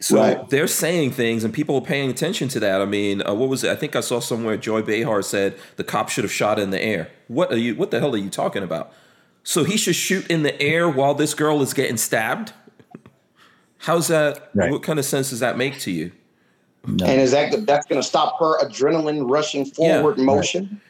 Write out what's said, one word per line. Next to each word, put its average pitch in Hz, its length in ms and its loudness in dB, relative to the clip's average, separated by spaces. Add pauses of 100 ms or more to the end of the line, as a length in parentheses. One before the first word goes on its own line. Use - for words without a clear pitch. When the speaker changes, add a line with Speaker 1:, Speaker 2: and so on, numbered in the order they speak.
Speaker 1:
So - 180 2
Speaker 2:
Right. 110 320 2
Speaker 1:
they're 143 160 2
saying 160 460 0
things 113 320 0
and 110 100 -2
people 151 220 -2
are 131 40 0
paying 135 300 -2
attention 160 380 -4
to 131 100 -4
that. 98 240 2
I 98 40 2
mean, 101 380 0
uh, 101 100 0
what 131 140 0
was 135 140 -2
it? 95 80 0
I 104 60 0
think - 180 -6
I 123 60 0
saw 117 180 -2
somewhere 113 380 -4
Joy 110 260 -2
Behar 110 400 0
said 98 320 -2 (220)
the - 80 -6
cop - 240 -2
should 117 160 -2
have 95 80 -4
shot 107 260 0
in 98 120 -2
the 113 120 -2
air. 95 300 -2 (160)
What 151 240 -2
are 117 40 2
you, 120 200 0
what 185 160 -2
the 117 80 0
hell 143 120 0
are 110 60 0
you 98 100 -4
talking 98 360 -4
about? 85 280 -8 (520)
So 165 200 0
he 196 120 0
should 190 200 0
shoot 190 340 -2
in 160 140 2
the - 180 -2
air 165 260 2
while 139 260 2
this 151 200 0
girl 151 280 2
is 127 120 -2
getting 123 220 0
stabbed? 127 560 -2 (1300)
How's 165 300 0
that? 151 460 0
Speaker 3:
Right. 196 160 2
Speaker 1:
What - 120 -2
kind 156 160 -2
of 135 60 0
sense 135 260 -2
does 120 100 -8
that 120 160 0
make 135 240 -2
to 104 100 -6
you? 85 220 -4 (720)
Speaker 3:
No. 98 200 0
Speaker 2:
And 135 140 6
is 131 100 4
that, 139 340 2
that's 143 220 2
gonna 139 160 0
stop - 380 0
her 160 180 2
adrenaline 147 720 0
rushing 147 340 0 (140)
Speaker 1:
Yeah. 160 220 4
Speaker 2:
forward 151 180 4
Speaker 3:
Right. 131 80 4
Speaker 2:
motion? 143 640 0